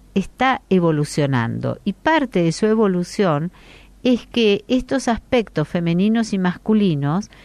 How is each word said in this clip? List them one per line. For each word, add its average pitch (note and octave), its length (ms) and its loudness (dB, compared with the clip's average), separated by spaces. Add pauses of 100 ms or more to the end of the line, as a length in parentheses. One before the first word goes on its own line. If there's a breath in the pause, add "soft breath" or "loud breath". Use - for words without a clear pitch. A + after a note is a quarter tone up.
(140)
está B3+ 560 -2
evolucionando C#3 1160 0
y G3 80 -2
parte D4 500 0
de E3 80 2
su - 140 -2
evolución F#3 840 0 (520 loud breath)
es B3 240 0
que G#3 400 0
estos B3+ 400 -2
aspectos A3 600 -2
femeninos F#3+ 640 0
y G3 60 -2
masculinos F3+ 920 0 (160 loud breath)